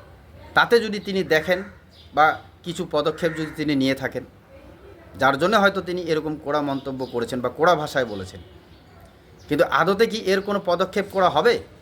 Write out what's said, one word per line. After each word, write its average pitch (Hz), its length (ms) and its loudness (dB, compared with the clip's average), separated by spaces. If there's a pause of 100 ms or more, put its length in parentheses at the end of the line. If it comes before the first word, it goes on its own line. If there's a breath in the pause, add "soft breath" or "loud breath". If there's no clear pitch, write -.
(540)
তাতে 170 260 4
যদি 208 200 -4
তিনি 190 240 -4
দেখেন 160 400 0 (500)
বা 147 240 4 (260)
কিছু 170 280 -8
পদক্ষেপ 156 460 -2
যদি 156 180 -6
তিনি 151 200 -2
নিয়ে 135 200 2
থাকেন, 131 280 -6 (960)
যার 135 180 4
জন্য 190 200 2
হয়তো 196 240 4
তিনি 180 200 -6
এরকম 156 440 -2
কড়া 147 160 0
মন্তব্য 135 440 -4
করেছেন 120 360 -4
বা 123 160 -2
কড়া 165 180 4
ভাষায় 147 300 -2
বলেছেন। 98 340 -10 (1080)
কিন্তু 147 180 2
আদতে 190 400 2
কি 220 120 -6
এর 196 240 0
কোনো 202 240 -4
পদক্ষেপ 185 460 0
করা 185 180 4
হবে? 160 300 2 (220)